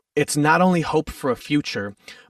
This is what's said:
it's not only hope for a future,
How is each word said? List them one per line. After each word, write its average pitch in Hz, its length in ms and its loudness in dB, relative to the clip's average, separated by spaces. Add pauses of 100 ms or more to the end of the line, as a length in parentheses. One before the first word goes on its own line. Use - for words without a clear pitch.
(140)
it's 147 200 0
not 156 280 4
only 180 180 4
hope 156 300 -2
for - 200 -4
a 117 60 -2
future, 113 580 -4 (360)